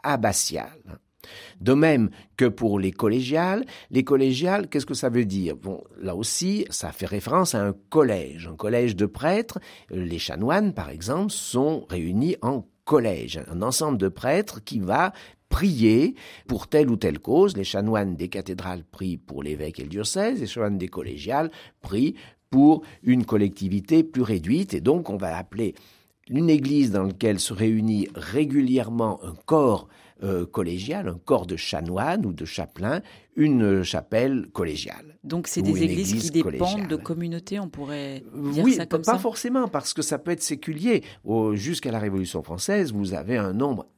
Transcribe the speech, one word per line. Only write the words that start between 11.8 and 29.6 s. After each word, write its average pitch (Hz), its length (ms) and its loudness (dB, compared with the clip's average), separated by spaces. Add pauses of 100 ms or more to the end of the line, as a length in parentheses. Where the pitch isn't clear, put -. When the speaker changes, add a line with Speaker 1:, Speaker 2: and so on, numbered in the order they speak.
Speaker 1:
réunis 92 540 0
en 120 240 -2 (180)
collège, 95 640 0
un 87 140 -6
ensemble 131 360 0
de 95 100 2
prêtres 143 540 -2
qui - 160 -6
va 120 340 0 (360)
prier 135 680 4 (320)
pour 117 180 -4
telle 151 240 4
ou 113 60 2
telle 78 220 -2
cause. 170 380 4
Les 98 80 -2
chanoines 101 520 0
des 87 120 -4
cathédrales 90 600 -8
prient 90 280 -6
pour 71 240 -12
l'évêque 76 360 -6
et 67 60 -8
le 71 40 -10
diocèse, 190 520 -4
les 117 60 -6
chanoines 104 320 -2
des 90 100 -4
collégiales 85 600 -4 (300)
prient 120 340 0 (360)
pour 151 320 8 (200)
une 123 220 4
collectivité 101 800 2
plus 131 180 -2
réduite. 107 520 0
Et 78 60 -4
donc, 143 300 0
on 101 60 -4
va 87 200 -4
appeler 92 380 -6 (540)
une 156 220 2
église 139 400 4
dans 98 140 2
laquelle 98 340 0
se - 140 -4
réunit 110 640 2
régulièrement 123 1120 0
un 85 100 -10 (120)
corps, 135 420 4 (340)